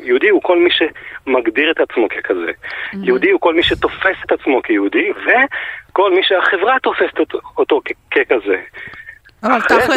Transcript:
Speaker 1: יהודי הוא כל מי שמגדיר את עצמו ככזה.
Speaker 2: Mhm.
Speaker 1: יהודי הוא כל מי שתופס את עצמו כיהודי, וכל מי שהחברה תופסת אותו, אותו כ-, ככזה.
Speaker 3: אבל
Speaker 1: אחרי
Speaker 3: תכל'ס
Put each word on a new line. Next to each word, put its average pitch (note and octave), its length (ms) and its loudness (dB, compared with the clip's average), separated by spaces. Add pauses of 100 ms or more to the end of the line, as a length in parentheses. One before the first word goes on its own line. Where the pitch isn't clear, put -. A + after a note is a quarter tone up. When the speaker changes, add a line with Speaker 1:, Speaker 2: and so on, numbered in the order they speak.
Speaker 1:
יהודי C3+ 260 2
הוא F#3+ 140 4
כל F3+ 160 2
מי F3 120 4
שמגדיר C3 1000 -2
את D#3 80 -2
עצמו A#2+ 300 0
ככזה. F2 420 -4
Speaker 2:
Mhm. - 520 -12
Speaker 1:
יהודי - 280 2
הוא F3+ 100 2
כל E3+ 120 2
מי E3+ 100 2
שתופס E3+ 520 -2 (100)
את - 60 -4
עצמו C3+ 300 0
כיהודי, G2+ 500 0
וכל - 1040 -2
מי F#3+ 80 4
שהחברה G3+ 600 0
תופסת - 360 -2
אותו, - 200 -4 (180)
אותו C#3+ 280 0
כ-, - 60 -6 (200)
ככזה. G#2 460 0 (840)
Speaker 3:
אבל A#3+ 140 2
Speaker 1:
אחרי A3+ 200 2
Speaker 3:
תכל'ס A#3 200 2